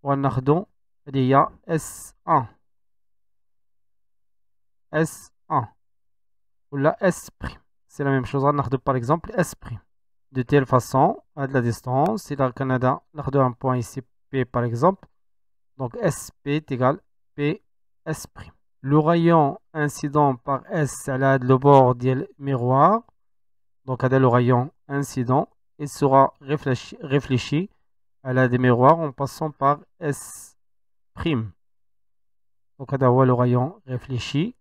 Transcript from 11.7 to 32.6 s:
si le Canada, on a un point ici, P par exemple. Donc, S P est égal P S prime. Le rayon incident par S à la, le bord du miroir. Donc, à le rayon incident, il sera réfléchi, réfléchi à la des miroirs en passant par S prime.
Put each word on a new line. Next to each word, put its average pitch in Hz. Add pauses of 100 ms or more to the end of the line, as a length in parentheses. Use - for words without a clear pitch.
si 147
le 131
Canada, 127 (120)
on 151
a 139
un 123
point 127
ici, 123 (260)
P 131
par 120
exemple. 123 (680)
Donc, 123
S - (100)
P 143
est 156
égal 127 (360)
P 147 (420)
S 156
prime. - (280)
Le 139
rayon 165 (120)
incident 147
par 135 (100)
S 156
à 131
la, 135
le 127
bord 131
du 127 (120)
miroir. 139 (840)
Donc, 131
à 131
le 131
rayon 123 (160)
incident, 135 (320)
il 147
sera 135
réfléchi, 139
réfléchi 143 (540)
à 131
la 127
des 123
miroirs 127
en 151
passant 147
par 143 (220)
S - (580)
prime. 113 (1300)